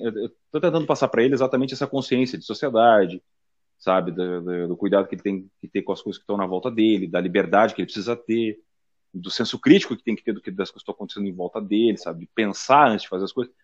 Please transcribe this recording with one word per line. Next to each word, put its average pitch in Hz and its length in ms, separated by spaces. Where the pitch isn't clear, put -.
eu, 113 100
eu 117 60
tô 156 80
tentando 165 260
passar 143 220
pra 117 140
ele 135 100
exatamente 131 400
essa 131 140
consciência 127 520
de - 60
sociedade, 110 760
sabe? 92 340
Do, 90 300
do, 87 260
do 87 80
cuidado 98 320
que - 60
ele 90 80
tem 98 280
que - 60
ter - 140
com 92 120
as - 100
coisas 101 160
que - 60
estão 101 120
na 98 100
volta 92 240
dele, 110 380
da 90 100
liberdade 92 560
que - 60
ele 87 60
precisa 107 280
ter, 113 440
do 90 160
senso 117 280
crítico 147 380
que - 80
tem 110 100
que - 80
ter 110 120
do 95 80
que, - 80
das 95 180
coisas - 40
que - 60
estão 101 40
acontecendo 101 320
em 95 60
volta 90 260
dele, 104 380
sabe? 82 240
De 90 140
pensar 123 560
antes 104 140
de - 40
fazer 95 160
as 92 80
coisas. 120 180